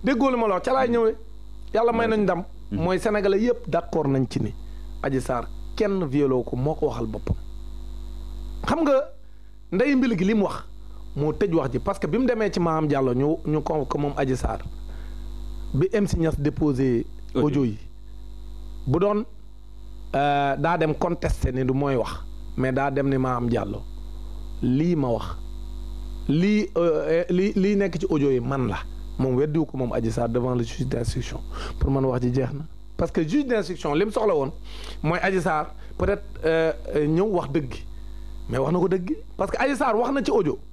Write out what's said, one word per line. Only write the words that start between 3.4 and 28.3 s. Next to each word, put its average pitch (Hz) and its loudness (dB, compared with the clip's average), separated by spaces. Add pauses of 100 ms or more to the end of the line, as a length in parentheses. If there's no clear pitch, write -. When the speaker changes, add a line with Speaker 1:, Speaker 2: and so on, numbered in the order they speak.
Speaker 1:
yëpp 240 0
d'accord 160 0
nañ 135 4
ci - -2
ni 107 -2 (500)
Adji 139 2
Sarr 120 -2 (300)
kenn 196 2
violé 135 4
wu 127 4
ko, - -4
moo 135 0
ko 151 0
waxal 117 -2
boppam. 110 -2 (1300)
Xam 294 0
nga 285 4 (760)
ndey 254 4
mbil 254 4
gi 185 4
li 202 4
mu 208 4
wax - -4 (520)
moo 147 2
tëj 175 2
wax 139 2
ji, 123 0
parce 196 -2
que 185 -2
bi 156 0
mu 262 4
demee 220 2
ci - 0
Maham 160 2
Diallo 135 4
ñu, 143 2
ñu 151 2
ko, 156 0
ko - -4
moom 143 0
Adji 131 2
Sarr 107 -2 (1120)
bi 156 2
M 202 4
C - 0
Niass 160 2
déposé 135 2 (300)
Speaker 2:
Audio. 147 4
Speaker 1:
audio 143 2
yi 104 0 (1120)
bu 139 2
doon, 208 2 (880)
euh, 143 2
daa 165 2
dem 156 2
contesté - 0
ni 131 0
du 131 4
mooy 139 2
wax, - -2 (340)
mais 131 2
daa 135 2
dem 139 2
ni 135 2
Maham 127 0
Diallo 104 -2 (800)
lii 147 2
ma 139 2
wax 113 0 (1040)
lii, 196 4
euh, 160 4
lii, 190 2
lii 202 4
nekk 196 0
ci 190 -2
audio 143 4